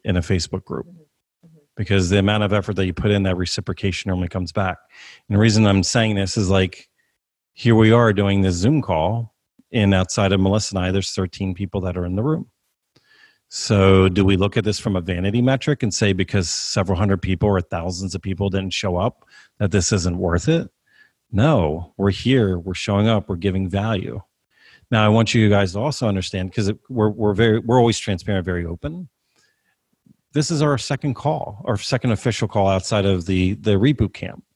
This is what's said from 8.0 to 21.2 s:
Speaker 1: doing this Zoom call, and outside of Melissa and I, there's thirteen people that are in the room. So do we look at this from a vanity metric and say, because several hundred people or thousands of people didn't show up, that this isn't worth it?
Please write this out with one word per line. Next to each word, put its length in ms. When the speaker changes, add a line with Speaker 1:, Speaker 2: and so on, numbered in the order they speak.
Speaker 1:
doing 280
this 120
Zoom 300
call, 500
and 200
outside 400
of 80
Melissa 360
and 100
I, 60
there's 220
thirteen 420
people 260
that 160
are 80
in 100
the 80
room. 280
So 600
do 160
we 140
look 180
at 80
this 160
from 160
a 60
vanity 400
metric 400
and 100
say, 220
because 340
several 520
hundred 240
people 260
or 100
thousands 540
of 80
people 300
didn't 220
show 240
up, 280
that 140
this 200
isn't 280
worth 280
it? 220